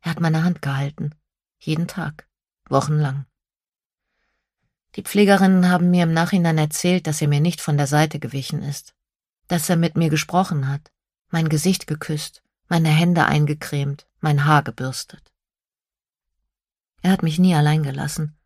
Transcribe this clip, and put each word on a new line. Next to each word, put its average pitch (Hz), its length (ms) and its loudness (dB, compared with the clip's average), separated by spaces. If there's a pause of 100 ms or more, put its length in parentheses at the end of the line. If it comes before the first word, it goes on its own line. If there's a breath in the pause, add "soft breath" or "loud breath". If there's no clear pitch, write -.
Er 170 100 -8
hat 156 80 -8
meine 160 240 0
Hand 175 180 -2
gehalten. 143 540 -6 (420)
Jeden 160 300 -4
Tag. 156 400 -10 (420)
Wochenlang. 139 560 -2 (1700)
Die 196 80 -12
Pflegerinnen 190 680 4
haben 180 220 2
mir 175 120 4
im 165 100 0
Nachhinein 170 440 2
erzählt, 175 480 0
dass 156 160 -4
er 156 60 0
mir 147 140 2
nicht 170 200 -2
von 147 160 -2
der 147 80 0
Seite 151 340 0
gewichen 135 440 -8
ist. - 320 -12 (520)
Dass 170 220 -2
er 180 60 4
mit 165 200 0
mir 165 140 0
gesprochen 156 580 -2
hat, 139 240 -6 (380)
mein 165 180 0
Gesicht 160 380 0
geküsst, 151 560 -8 (260)
meine 165 220 0
Hände 165 360 4
eingecremt, 147 840 -2 (120)
mein 147 260 0
Haar 151 180 4
gebürstet. - 680 -12 (1700)
Er 180 80 4
hat 190 100 2
mich 160 160 -2
nie 180 160 4
allein 151 300 2
gelassen. 143 520 -6 (100)